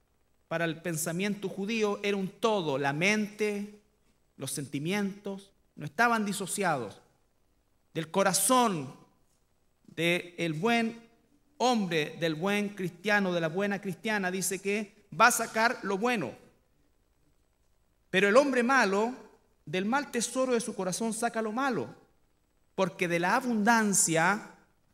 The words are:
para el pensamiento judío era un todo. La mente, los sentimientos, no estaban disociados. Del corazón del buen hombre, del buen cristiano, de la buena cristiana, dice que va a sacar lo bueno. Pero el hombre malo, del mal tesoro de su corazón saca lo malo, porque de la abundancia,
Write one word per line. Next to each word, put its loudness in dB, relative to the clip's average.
para -2
el -4
pensamiento -4
judío -2
era 0
un -2
todo. 0
La 0
mente, -2
los -8
sentimientos, -6
no -12
estaban 2
disociados. -4
Del -6
corazón 2
del -2
buen -2
hombre, 0
del -2
buen -2
cristiano, -2
de 0
la 0
buena -2
cristiana, -4
dice -4
que -6
va 8
a 6
sacar 0
lo -2
bueno. -2
Pero 4
el 6
hombre 6
malo, 2
del -4
mal -2
tesoro -2
de 2
su -8
corazón -4
saca -4
lo -6
malo, -2
porque 0
de 2
la 2
abundancia, 2